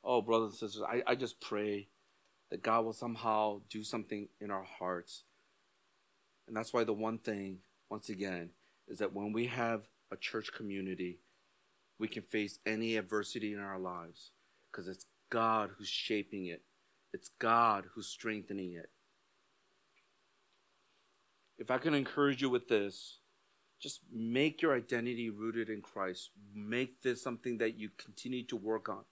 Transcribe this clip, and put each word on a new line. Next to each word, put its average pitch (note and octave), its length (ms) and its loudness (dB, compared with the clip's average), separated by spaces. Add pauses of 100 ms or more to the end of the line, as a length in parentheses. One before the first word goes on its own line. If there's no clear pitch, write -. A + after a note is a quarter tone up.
Oh, B2 180 6
brothers A2+ 300 4
and - 80 -12
sisters, G#2 280 -6
I, A#2 200 2
I B2 80 6
just B2+ 260 -6
pray G#2 460 -2 (640)
that F#2+ 100 -6
God A2+ 240 4
will A2+ 80 -2
somehow A2 760 2
do G#2+ 140 -6
something G#2 440 -4 (120)
in G#2 120 -6
our F#2+ 120 -2
hearts. F2+ 600 -4 (1200)
And A2+ 80 -8
that's A2 180 -4
why A#2 100 4
the A2 100 2
one A2 240 0
thing, G2 420 -4 (300)
once A2 200 -8
again, F#2 400 -4 (380)
is F#2 120 -10
that G2 140 0
when G2+ 180 -2
we A#2 160 2
have A#2 400 -2 (240)
a G2 60 -8
church - 360 -4
community, F#2+ 680 -4 (760)
we A2 100 0
can - 160 -6
face G#2 420 -2
any A2+ 320 2
adversity G#2 560 0
in G2+ 60 -6
our G2 200 -4
lives F2 520 -8 (400)
'cause F2+ 160 -8
it's F#2 180 -10 (240)
God A2+ 480 4
who's G2+ 100 -8
shaping G2+ 600 -2
it. E2+ 180 -8 (480)
It's - 160 -10 (100)
God A2+ 540 6
who's G#2+ 140 -8
strengthening G2 680 -4
it. E2 160 -12 (2750)
If A#2+ 140 -2
I B2+ 60 4
can D#3 160 2
encourage C#3 480 4
you C#3 80 4
with B2 180 2
this, G2+ 520 0 (600)
just - 220 -8 (100)
make B2 500 2
your D#3+ 120 6
identity A#2+ 560 0
rooted A2 400 -2
in G#2+ 120 -4
Christ. F#2+ 500 -4 (220)
Make A#2 480 -2
this B2 200 0
something A#2+ 380 -4
that A#2 160 2
you G#2+ 160 -8
continue - 560 -6
to B2 100 -2
work G#2+ 320 -2
on. G2 220 -6